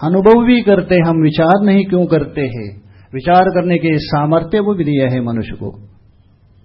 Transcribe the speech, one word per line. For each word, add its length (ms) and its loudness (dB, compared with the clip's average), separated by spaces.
अनुभव 420 4
भी 160 4
करते 340 2
हम, 280 2
विचार 420 2
नहीं 200 2
क्यों 200 0
करते 360 -2
हैं? 400 -8
विचार 300 2
करने 340 0
के 200 -2
सामर्थ्य 600 -2
वो 140 -2
भी 100 -4
दिया 260 0
है 120 -2
मनुष्य 300 -6
को। 380 -14